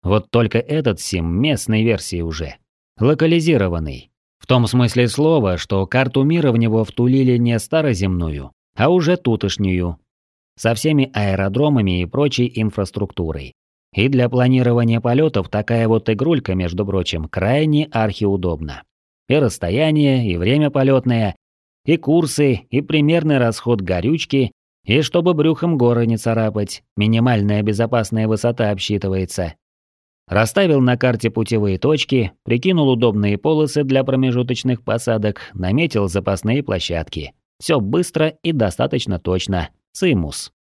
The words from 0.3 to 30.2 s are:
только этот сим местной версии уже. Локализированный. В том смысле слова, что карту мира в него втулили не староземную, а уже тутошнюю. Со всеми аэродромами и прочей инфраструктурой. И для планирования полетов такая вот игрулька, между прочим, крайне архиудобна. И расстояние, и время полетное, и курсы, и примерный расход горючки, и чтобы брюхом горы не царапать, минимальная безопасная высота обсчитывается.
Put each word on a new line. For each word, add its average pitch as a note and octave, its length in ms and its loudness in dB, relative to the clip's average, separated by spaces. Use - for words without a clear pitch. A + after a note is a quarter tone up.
только A2+ 280 2
этот C#3+ 400 -2
сим E2+ 420 -2
местной A2 440 0
версии G2 380 -2
уже. D#2+ 340 -8
Локализированный. B2 1120 0
В - 100 -20
том B2 180 4
смысле B2 400 2
слова, C3 500 2
что F#2+ 300 -2
карту C3 380 0
мира D3+ 260 2
в A2+ 60 2
него A2+ 280 2
втулили B2+ 540 2
не A#2 200 2
староземную, F#2 920 -2
а B2+ 120 4
уже F3 280 2
тутошнюю. F#2 840 -2
Со A2+ 160 0
всеми C#3 400 0
аэродромами G2 880 0
и E2+ 40 -4
прочей B2+ 460 -2
инфраструктурой. F#2 1000 -6
И A2 140 2
для B2 200 2
планирования A#2+ 720 2
полетов B2 480 0
такая A2+ 380 0
вот A2+ 240 2
игрулька, B2+ 460 0
между F2+ 280 -2
прочим, F2 420 -4
крайне D3 640 0
архиудобна. F2+ 920 -2
И C3+ 80 2
расстояние, C3+ 920 2
и F2 80 -2
время C3+ 340 0
полетное, B2+ 680 0
и D#3+ 120 2
курсы, D3 720 0
и C3 100 0
примерный D3+ 580 2
расход A#2 420 0
горючки, A2+ 680 -2
и C3 180 2
чтобы F3 320 0
брюхом D#3+ 440 0
горы A#2+ 280 2
не A2+ 100 0
царапать, G#2+ 680 -4
минимальная G#2+ 680 2
безопасная A2 640 0
высота A2 440 0
обсчитывается. F#2+ 840 -4